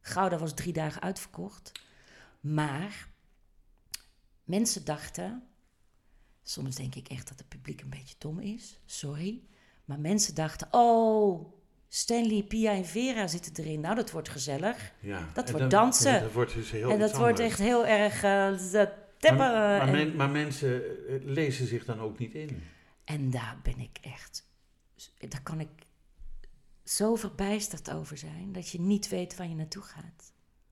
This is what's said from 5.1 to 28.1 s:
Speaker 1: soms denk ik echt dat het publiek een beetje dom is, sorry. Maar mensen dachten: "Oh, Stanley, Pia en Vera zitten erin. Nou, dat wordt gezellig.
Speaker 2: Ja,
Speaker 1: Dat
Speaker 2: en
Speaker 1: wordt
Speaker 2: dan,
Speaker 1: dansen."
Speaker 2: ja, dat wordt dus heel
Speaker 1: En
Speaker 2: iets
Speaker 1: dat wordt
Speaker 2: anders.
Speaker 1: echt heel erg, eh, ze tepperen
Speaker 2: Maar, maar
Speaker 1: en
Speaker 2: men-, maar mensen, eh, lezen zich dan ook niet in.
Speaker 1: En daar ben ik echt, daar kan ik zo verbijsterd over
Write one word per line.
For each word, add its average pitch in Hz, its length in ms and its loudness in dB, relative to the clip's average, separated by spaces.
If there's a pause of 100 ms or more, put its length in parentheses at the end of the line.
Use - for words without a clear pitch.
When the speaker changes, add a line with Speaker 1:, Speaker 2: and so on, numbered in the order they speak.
Speaker 1:
soms 131 320 -8
denk 131 200 -8
ik 131 120 -14
echt 131 200 -12
dat 131 120 -18
het - 80 -20
publiek - 340 -14
een 139 80 -14
beetje 135 280 -14
dom 156 220 -8
is, 214 460 -10
sorry. 160 560 -8 (440)
Maar 143 140 -8
mensen 175 360 0
dachten: 156 360 -2
"Oh, 220 840 6 (340)
Stanley, 226 560 2
Pia 220 300 2
en 190 120 0
Vera 220 420 -2
zitten 160 260 -6 (100)
erin. 156 160 -4
Nou, 165 160 0
dat 226 160 -2
wordt 160 180 -8
gezellig. 143 680 -4
Speaker 2:
Ja, 92 340 -8
Speaker 1:
Dat - 120 -4
Speaker 2:
en 123 60 -4
Speaker 1:
wordt 131 200 2
Speaker 2:
dan, 202 100 10
Speaker 1:
dansen." 254 320 6
Speaker 2:
ja, 214 60 6
dat 113 120 -2
wordt 120 220 0
dus 113 180 -6
heel 113 180 -2
Speaker 1:
En - 120 4
Speaker 2:
iets 208 100 4
Speaker 1:
dat - 60 -4
wordt 240 220 6
Speaker 2:
anders. 233 100 2
Speaker 1:
echt - 100 -4
heel 233 280 4
erg, 208 360 4
eh, 196 300 4
ze 190 400 2 (240)
tepperen 262 340 6
Speaker 2:
Maar, 208 260 6
maar 135 100 4
Speaker 1:
en 135 40 6 (160)
Speaker 2:
men-, 160 80 -2
maar 139 140 4
mensen, 143 540 0 (240)
eh, 131 160 -4
lezen 139 440 0
zich 113 180 -4
dan 110 140 -6
ook 110 180 -6
niet 113 160 -6
in. 147 300 -10 (400)
Speaker 1:
En 143 260 -2
daar 120 340 -4
ben 127 160 0
ik 120 220 -12
echt, - 460 -16 (840)
daar - 140 -10
kan 160 160 -6
ik 151 100 -8 (1120)
zo 220 320 0
verbijsterd 202 760 -4
over 151 260 -8